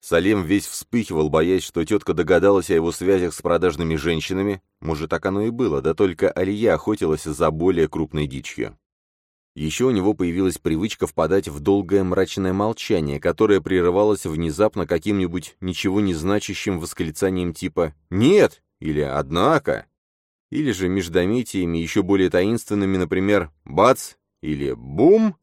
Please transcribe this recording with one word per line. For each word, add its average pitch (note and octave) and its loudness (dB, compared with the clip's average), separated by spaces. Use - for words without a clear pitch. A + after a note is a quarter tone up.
Салем F2+ 2
весь F#2 0
вспыхивал, F2 -2
боясь, E2 2
что - -4
тётка G2+ -2
догадалась F2 4
о F#2+ 2
его E2 2
связях F2+ 0
с - -14
продажными E2 0
женщинами. F#2 -2
Может, D#2+ -6
так E2 -4
оно G2 -2
и A2+ 0
было, A2+ -2
да D2+ 0
только F#2 2
Алия G2+ 0
охотилась D#2+ -2
за D#2+ 0
более E2 2
крупной D2+ -4
дичью. B1 -10
Ещё D#2 -2
у C3+ 2
него G2+ 2
появилась F2+ 0
привычка E2 -2
впадать E2 0
в D2 -12
долгое G2 2
мрачное F#2 -2
молчание, F#2+ -2
которое G2 2
прерывалось F#2 0
внезапно E2+ -2
каким-нибудь F2+ -2
ничего F#2+ -2
не F#2+ 0
значащим F#2+ -2
восклицанием F2 -4
типа E2 -4
«Нет!» C#3 4
или D2+ -2
«Однако!», D2 0
или C#3+ -2
же F#2 0
междометиями F2+ 0
ещё E2 0
более F#2 2
таинственными, F#2+ 0
например, F#2 0
«Бац!» G2+ 2
или C#2+ -4
«Бум!». C3 2